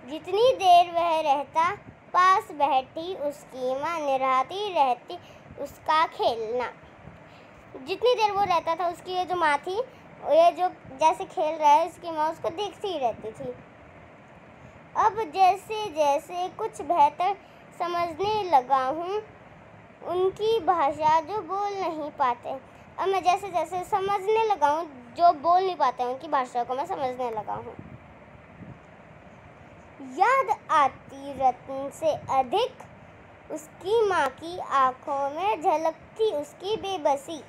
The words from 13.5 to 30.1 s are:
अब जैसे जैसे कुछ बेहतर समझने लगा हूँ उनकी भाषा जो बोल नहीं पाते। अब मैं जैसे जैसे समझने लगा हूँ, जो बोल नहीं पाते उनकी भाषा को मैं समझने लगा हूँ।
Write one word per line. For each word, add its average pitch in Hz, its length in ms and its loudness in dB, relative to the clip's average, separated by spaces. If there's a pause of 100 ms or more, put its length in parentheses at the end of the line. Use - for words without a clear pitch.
अब 392 220 2 (140)
जैसे 381 520 2 (100)
जैसे 311 520 0 (100)
कुछ 440 240 -8
बेहतर 339 540 2 (440)
समझने 349 720 -2
लगा 262 340 4
हूँ 349 360 -4 (840)
उनकी 392 540 0
भाषा 311 640 2
जो 381 200 -6
बोल 392 320 -4
नहीं 320 380 -6
पाते। 269 460 -2 (420)
अब 339 80 -2
मैं 381 160 0
जैसे 370 260 0
जैसे 349 340 -4
समझने 403 640 0
लगा 330 220 0
हूँ, 311 180 0 (320)
जो 349 160 6
बोल 339 300 2
नहीं 370 120 -2
पाते 262 280 0
उनकी 262 240 -6
भाषा 254 360 -2
को 247 120 -6
मैं 277 100 -4
समझने 254 460 -6
लगा 208 220 -8
हूँ। 226 220 -10 (2500)